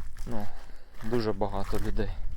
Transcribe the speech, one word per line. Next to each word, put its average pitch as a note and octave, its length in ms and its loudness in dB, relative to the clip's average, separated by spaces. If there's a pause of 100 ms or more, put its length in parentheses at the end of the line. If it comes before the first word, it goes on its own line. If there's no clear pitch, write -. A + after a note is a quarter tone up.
(260)
Ну, A2 200 4 (580)
дуже A2 280 0
багато G2 460 0
людей. G#2+ 320 2 (260)